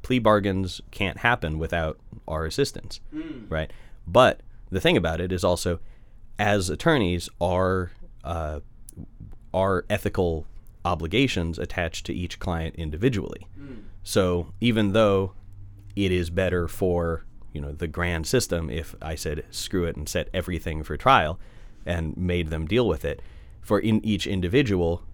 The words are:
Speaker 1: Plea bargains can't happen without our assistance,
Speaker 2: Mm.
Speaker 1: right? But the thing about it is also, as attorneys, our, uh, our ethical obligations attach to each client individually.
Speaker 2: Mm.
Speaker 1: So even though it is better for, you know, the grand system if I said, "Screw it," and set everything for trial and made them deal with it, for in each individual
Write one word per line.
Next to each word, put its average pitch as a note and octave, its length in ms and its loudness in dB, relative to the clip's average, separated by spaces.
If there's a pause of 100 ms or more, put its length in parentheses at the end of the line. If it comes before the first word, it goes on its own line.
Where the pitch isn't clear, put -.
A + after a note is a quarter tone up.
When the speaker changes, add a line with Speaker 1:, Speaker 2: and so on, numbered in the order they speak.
Speaker 1:
Plea B2+ 180 2
bargains G2+ 640 4 (100)
can't - 280 -2
happen E2+ 380 2
without D#2+ 420 -2 (280)
our D#2+ 180 -4
assistance, - 540 -2 (160)
Speaker 2:
Mm. D#4 340 -10
Speaker 1:
right? D#2 220 -2 (340)
But G#2 360 6 (280)
the F#2 120 0
thing E3 160 6
about E2 240 2
it F#2 100 -2
is F2+ 120 0
also, F2 360 2 (580)
as G#2 320 4
attorneys, F2+ 600 2 (120)
our, F#2 500 2 (320)
uh, D#2 360 -4 (920)
our F#2 360 2
ethical F2 560 0 (400)
obligations E2+ 720 2
attach - 460 -4
to - 100 -6
each - 260 -6
client E2 360 -2
individually. E2 720 -2 (120)
Speaker 2:
Mm. C3 240 -12 (200)
Speaker 1:
So F2+ 560 2
even A2 340 4
though G2+ 400 4 (600)
it G2 160 2
is F2 180 2
better F2 380 2
for, E2+ 580 0 (280)
you D2 80 -6
know, C#2+ 100 -6
the E2 160 -4
grand E2+ 400 -2
system F2 420 2
if E2 320 -6
I D#2 140 -6
said, D#2 340 -4
"Screw - 360 -2
it," E2 100 -4
and D2 120 -6
set D#2+ 260 -2
everything E2 500 -4
for D2+ 140 -6
trial F#2 420 4 (460)
and E2+ 300 -2
made F2 340 0
them D#2+ 180 -4
deal A2+ 200 4
with D#2+ 160 0
it, D2 180 -4 (400)
for G#2 180 2
in A2 260 4
each G#2 220 2
individual F#2 760 2 (100)